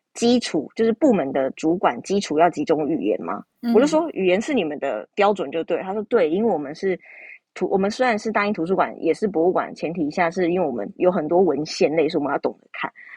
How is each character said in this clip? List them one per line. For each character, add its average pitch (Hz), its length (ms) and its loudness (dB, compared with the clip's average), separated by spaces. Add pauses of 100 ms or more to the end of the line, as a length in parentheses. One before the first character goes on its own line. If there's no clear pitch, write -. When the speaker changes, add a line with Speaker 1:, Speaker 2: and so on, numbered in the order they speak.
(140)
Speaker 1:
基 240 260 2
础， 139 340 -4
就 220 80 0
是 226 120 2
部 285 180 4
门 139 180 0
的 135 200 0
主 165 260 0
管 139 240 0
基 196 180 -2
础 156 200 -4
要 170 100 6
几 151 160 -4
种 151 240 0
语 156 160 -2
言 98 180 0
吗？” 95 220 -8 (160)
Speaker 2:
嗯。 233 140 0
Speaker 1:
我 214 60 8
就 285 60 6
说 311 280 0
：“语 185 140 0
言 180 120 4
是 302 140 -4
你 202 100 2
们 151 140 -6
的 120 360 -4
标 202 200 4
准 147 160 -6
就 160 140 -4
对。” 156 200 -4
他 190 80 -6
说 214 160 -4
：“对， 180 220 2
因 190 120 0
为 226 80 2
我 170 60 0
们 147 180 -6
是 185 240 -2 (540)
图-， - 180 -4
我 196 60 2
们 196 140 2
虽 254 160 0
然 214 120 0
是 220 140 -6
大 202 140 0
英 208 60 0
图 165 120 -4
书 185 100 0
馆， 143 240 0
也 160 140 2
是 214 160 0
博 165 160 0
物 180 80 4
馆， 113 220 -2
前 156 180 -6
提 156 180 -4
下 170 200 0
是 175 200 0
因 180 80 0
为 175 80 0
我 131 60 -2
们 101 240 -6
有 180 160 4
很 156 160 -2
多 175 140 4
文 151 240 0
献 156 280 0
类， 156 140 2
所 165 100 -2
以 139 40 -2
我 - 20 -2
们 143 80 -2
要 147 60 0
懂 - 240 -6
得 - 100 -20
看。” - 180 -8 (260)